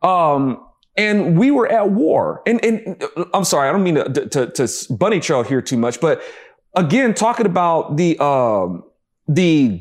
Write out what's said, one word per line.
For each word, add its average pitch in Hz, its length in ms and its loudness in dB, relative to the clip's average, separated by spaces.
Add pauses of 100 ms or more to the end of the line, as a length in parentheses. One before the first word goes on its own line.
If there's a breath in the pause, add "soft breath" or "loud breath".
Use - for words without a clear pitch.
Um, 147 600 0 (320)
and 196 440 2
we 254 100 4
were 277 220 2
at 190 180 0
war. 196 560 -2
And, 233 180 0
and, 214 400 -4
uh, 165 300 -6
I'm 190 100 0
sorry, 143 240 0
I 135 40 2
don't 196 100 0
mean 175 140 2
to, 123 320 -2
to, 120 240 -2
to, 127 160 -2
to - 260 -8
bunny 185 260 0
trail 139 220 0
here 127 180 -2
too 123 180 -4
much, 117 220 -2
but 151 220 0 (540 loud breath)
again, 196 400 2
talking 226 320 0
about 165 500 0
the, 170 220 2
um, 113 640 0 (440)
the 156 420 2 (120)